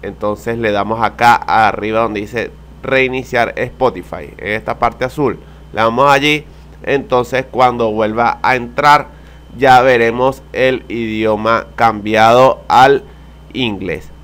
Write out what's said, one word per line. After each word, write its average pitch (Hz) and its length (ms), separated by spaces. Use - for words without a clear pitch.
Entonces 104 560
le 113 140
damos 104 300
acá 117 320
arriba 107 640
donde 107 200
dice 107 300
reiniciar 127 720
Spotify, 98 800
en 101 160
esta 110 260
parte 117 260
azul. 127 340
Le - 80
damos 117 300
allí. 147 340
Entonces 131 680
cuando 120 440
vuelva 110 500
a 127 140
entrar 139 520
ya 127 260
veremos 123 600
el 131 360
idioma 110 760
cambiado 110 920
al 135 360
inglés. 95 580